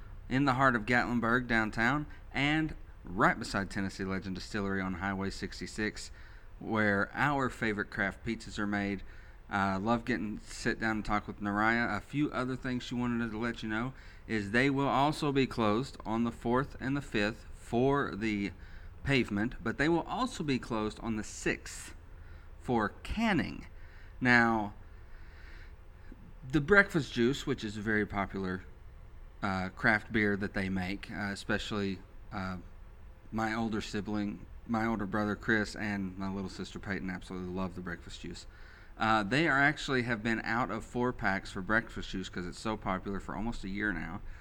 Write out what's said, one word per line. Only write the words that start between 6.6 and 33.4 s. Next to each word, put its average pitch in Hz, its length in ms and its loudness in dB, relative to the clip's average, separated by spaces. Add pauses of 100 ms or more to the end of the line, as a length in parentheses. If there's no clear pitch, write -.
our 135 360 2
favorite 107 400 -2
craft 98 360 -4
pizzas 113 340 -6
are 104 80 0
made. 101 340 0 (500)
Uh, 98 300 4
love 117 240 2
getting 107 320 0
to - 160 -12
sit - 260 0
down 110 180 0
and 101 80 -2
talk 104 220 0
with 104 140 -8
Nariah. 107 560 2
A - 20 -2
few 143 320 0
other 127 240 -2
things 123 280 -4
she 127 120 -6
wanted 120 360 0
to 107 60 -4
let 117 260 -2
you 113 40 -4
know 113 240 0 (380)
is 101 220 0
they 127 180 6
will 139 180 2
also 143 460 4
be 135 120 6
closed 117 600 2
on 113 180 2
the 117 80 0
fourth 123 480 0
and 135 160 -2
the 143 60 -2
fifth 110 440 0 (120)
for 127 580 2
the 101 360 0 (520)
pavement, 120 580 4
but 110 160 -2
they 147 120 4
will 170 180 4
also 226 340 -2
be 139 160 2
closed 107 440 -2
on 110 160 -2
the 104 60 -2
sixth - 720 -4 (680)
for 113 320 2 (100)
canning. 175 640 0 (560)
Now, 117 500 6 (1800)
the 151 100 4
breakfast 180 520 6
juice, 120 320 4
which 131 180 0
is 107 140 -4
a 107 40 -6
very 107 240 4
popular, 95 580 -2 (800)
uh, 95 320 0
craft 110 360 4
beer 104 260 6
that 98 160 -2
they 95 160 0
make, 95 420 -2
uh, 202 200 -4
especially, 202 680 -2 (340)
uh, 92 240 -4 (720)
my 110 240 0